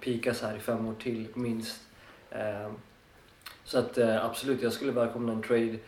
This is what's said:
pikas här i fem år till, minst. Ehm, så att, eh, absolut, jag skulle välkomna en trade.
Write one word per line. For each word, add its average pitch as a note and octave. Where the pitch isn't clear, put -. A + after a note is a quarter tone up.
pikas A#2+
här G#2+
i G#2
fem A2+
år A2
till, A2+
minst. A#2
Ehm, G#2+
så -
att, A#2+
eh, A2+
absolut, B2+
jag A2+
skulle C3+
välkomna A#2
en A2
trade. A2+